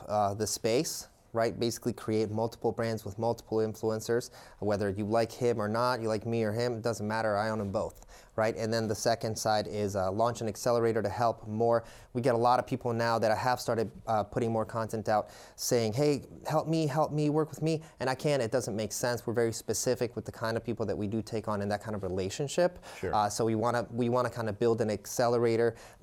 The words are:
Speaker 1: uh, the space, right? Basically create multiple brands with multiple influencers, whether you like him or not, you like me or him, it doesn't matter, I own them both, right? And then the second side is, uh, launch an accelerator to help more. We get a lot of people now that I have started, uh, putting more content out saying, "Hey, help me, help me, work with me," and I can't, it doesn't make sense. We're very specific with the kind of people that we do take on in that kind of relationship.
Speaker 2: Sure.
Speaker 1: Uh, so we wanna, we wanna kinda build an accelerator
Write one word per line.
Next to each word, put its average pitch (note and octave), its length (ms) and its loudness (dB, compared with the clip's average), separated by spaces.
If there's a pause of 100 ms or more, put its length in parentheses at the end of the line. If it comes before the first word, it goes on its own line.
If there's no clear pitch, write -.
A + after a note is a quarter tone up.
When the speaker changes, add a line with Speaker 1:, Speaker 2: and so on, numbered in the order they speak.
Speaker 1:
uh, G2+ 280 2
the G#2+ 120 -2
space, - 600 0 (260)
right? A2+ 260 0
Basically A#2 320 -2
create A2 400 0
multiple A2+ 400 -2
brands A2+ 320 -2
with G2+ 160 -10
multiple A#2 380 -2
influencers, A2 720 0 (300)
whether G#2 300 0
you G2+ 140 -2
like A2 300 2
him A#2+ 280 0
or G#2 60 0
not, A#2+ 340 0
you A2+ 60 -2
like A2 180 -2
me A#2 180 0
or G#2 100 0
him, A#2+ 220 0
it A2 60 -8
doesn't A2 260 -2
matter, A2 280 0
I G#2+ 140 2
own A2 80 -2
them G2 140 -4
both, F2+ 340 -4 (300)
right? A2 200 2
And A2 160 -2
then A2+ 160 0
the G#2 80 0
second A2+ 400 0
side G#2+ 320 2
is, G#2 280 -2
uh, F#2+ 160 0
launch A2+ 300 0
an A2+ 60 -2
accelerator A2+ 540 2
to G2+ 80 0
help A#2 380 0
more. A2+ 360 2 (300)
We B2 80 -2
get B2 140 4
a - 20 2
lot A#2+ 220 4
of A#2+ 80 -2
people - 260 -2
now A#2 240 2
that A2 140 4
I G#2+ 40 2
have B2 240 2
started, A2 300 -2 (160)
uh, A2 180 2
putting A2+ 280 -2
more A2 140 0
content A2 440 -4
out G#2+ 200 2 (260)
saying, A2+ 380 2
"Hey, C#3+ 320 2 (200)
help C#3+ 220 0
me, D#3+ 180 2
help D3 260 0
me, D3 200 2
work D3+ 180 2
with - 140 -10
me," D#3 180 0 (180)
and B2+ 120 -2
I - 40 0
can't, C#3+ 260 2
it A2+ 100 -2
doesn't A#2+ 240 0
make G#2+ 160 -2
sense. A#2+ 340 -2
We're A#2 80 -2
very A2+ 200 2
specific A#2 640 -2
with A2 100 -8
the G#2+ 60 -10
kind A2+ 240 -4
of G#2+ 80 -4
people A2+ 220 -2
that F#2+ 120 -2
we G#2 100 -2
do G#2+ 160 -2
take A2 240 -6
on G#2 160 0
in G2+ 60 -2
that G2+ 120 -2
kind G#2+ 140 -6
of G2 80 -6
relationship. C3+ 760 0 (220)
Speaker 2:
Sure. F#2 140 -4
Speaker 1:
Uh, G#2 160 4
so A#2 160 -2
we A2+ 100 2
wanna, A#2 360 0
we A#2+ 180 0
wanna B2 200 2
kinda A2 240 -4
build A2+ 280 4
an G#2+ 100 0
accelerator A#2 800 2 (300)